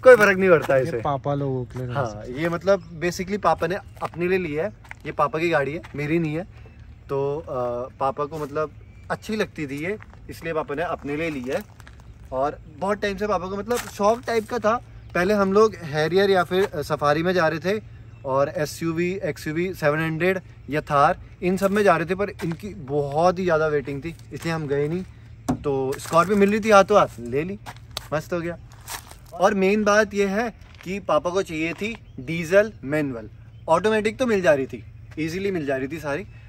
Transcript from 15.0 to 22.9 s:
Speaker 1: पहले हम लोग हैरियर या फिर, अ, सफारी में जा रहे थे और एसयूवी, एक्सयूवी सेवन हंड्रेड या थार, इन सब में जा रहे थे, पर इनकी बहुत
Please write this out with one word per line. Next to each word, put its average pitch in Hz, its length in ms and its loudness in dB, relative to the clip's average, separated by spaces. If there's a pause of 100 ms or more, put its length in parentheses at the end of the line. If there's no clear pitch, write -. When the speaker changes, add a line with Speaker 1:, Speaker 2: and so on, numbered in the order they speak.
Speaker 1:
पहले 185 200 2
हम 196 180 2
लोग 214 220 6
हैरियर 160 560 2
या 180 140 4
फिर, 185 200 2
अ, 165 180 -4
सफारी 147 400 2
में 180 100 2
जा 175 160 4
रहे 160 100 -2
थे 196 360 -4 (300)
और 139 240 2
एसयूवी, 165 760 -2
एक्सयूवी 165 500 -4
सेवन 151 240 0
हंड्रेड 165 420 0 (300)
या 147 100 -2
थार, 151 380 4 (240)
इन 190 140 2
सब 196 140 2
में 208 120 2
जा 185 140 6
रहे 165 100 -2
थे, 180 80 -2
पर 196 160 -4
इनकी 175 440 -8
बहुत 147 640 0